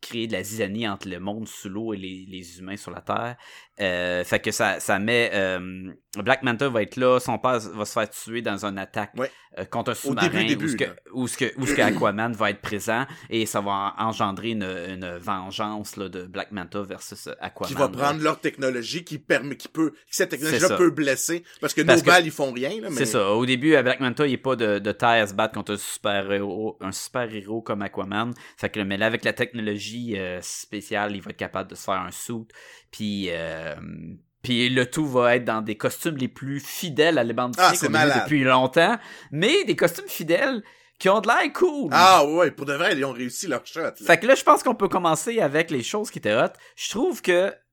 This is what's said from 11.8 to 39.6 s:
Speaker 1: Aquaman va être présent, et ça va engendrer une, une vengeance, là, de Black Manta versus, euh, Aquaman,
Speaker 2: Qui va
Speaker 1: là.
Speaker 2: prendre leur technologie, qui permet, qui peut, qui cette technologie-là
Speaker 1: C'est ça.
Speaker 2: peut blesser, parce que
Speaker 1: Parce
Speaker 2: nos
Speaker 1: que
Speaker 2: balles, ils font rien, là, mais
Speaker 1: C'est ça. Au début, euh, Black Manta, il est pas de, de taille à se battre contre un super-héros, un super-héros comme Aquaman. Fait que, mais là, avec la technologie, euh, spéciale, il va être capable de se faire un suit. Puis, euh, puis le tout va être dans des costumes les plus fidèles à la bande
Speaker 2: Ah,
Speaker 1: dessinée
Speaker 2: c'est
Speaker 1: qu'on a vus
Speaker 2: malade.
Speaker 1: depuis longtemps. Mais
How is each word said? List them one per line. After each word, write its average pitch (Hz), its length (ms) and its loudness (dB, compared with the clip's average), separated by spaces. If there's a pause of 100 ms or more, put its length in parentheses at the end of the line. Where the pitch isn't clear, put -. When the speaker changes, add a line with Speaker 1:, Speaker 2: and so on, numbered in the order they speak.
Speaker 1:
Aquaman 107 500 0
va 107 180 0
être 101 120 -6
présent, 113 440 -4 (220)
et 113 160 0
ça 107 160 -2
va 98 380 -2
engendrer 104 520 -2
une, 110 140 -4
une 92 540 -8
vengeance, 101 800 -8
là, 98 120 -8
de 90 180 -10
Black 92 240 -10
Manta 101 320 -8
versus, 95 440 -12
euh, - 140 -10
Aquaman, - 280 -8
Speaker 2:
Qui 135 60 -6
va 139 80 0
Speaker 1:
là. 131 60 2
Speaker 2:
prendre 143 340 -2
leur 156 180 0
technologie, 131 640 -4
qui 151 140 -10
permet, 139 380 -4
qui - 120 -16
peut, 160 220 -2
qui - 260 -14
cette 180 140 0
technologie-là 143 300 0
Speaker 1:
C'est 220 140 4
ça. - 40 -2
Speaker 2:
peut 175 120 6
blesser, 147 540 -2 (160)
parce 147 140 -4
que 160 80 2
Speaker 1:
Parce 165 160 8
Speaker 2:
nos 147 60 0
Speaker 1:
que 160 60 6
Speaker 2:
balles, 175 160 8
ils 156 60 -6
font 139 200 -2
rien, 139 280 -4
là, - 100 -8
mais 147 60 -4
Speaker 1:
C'est 135 100 2
ça. 107 260 2
Au 117 140 2
début, 131 300 4
euh, 131 60 8
Black 127 180 2
Manta, 135 260 0
il 135 60 2
est 120 60 0
pas 131 180 0
de, 107 240 2
de 104 120 -2
taille 117 280 4
à 104 80 4
se 95 60 -10
battre 107 200 0
contre 104 200 -6
un - 20 -6
super-héros, 101 1040 -2
un 95 120 -8
super-héros 110 680 -6
comme 107 200 -4
Aquaman. 101 500 -4 (240)
Fait - 140 -4
que, 107 100 -6
mais 98 160 -2
là, 104 100 2
avec 113 180 -2
la 113 80 0
technologie, 110 880 -4
euh, 90 240 -6
spéciale, 104 720 -6
il 95 80 -8
va 104 80 -14
être - 60 -14
capable 95 340 -6
de 85 40 -16
se - 100 -16
faire 95 160 -2
un 90 100 -8
suit. 113 360 -10 (440)
Puis, 101 400 -4
euh, 82 440 -6 (680)
puis 123 280 2
le 127 160 2
tout 156 200 -2
va 123 300 4
être 123 80 0
dans 113 180 0
des 107 140 -4
costumes 151 400 -4
les 127 120 -2
plus 135 320 -8
fidèles 151 580 2
à 120 60 4
la 117 80 -2
bande 123 260 -2
Speaker 2:
Ah, 180 120 8
Speaker 1:
dessinée 180 80 2
Speaker 2:
c'est 156 100 0
Speaker 1:
qu'on - 60 0
a 156 100 6
vus 147 40 6
Speaker 2:
malade. 127 160 4
Speaker 1:
depuis 139 200 2
longtemps. 131 540 6 (320)
Mais 262 340 4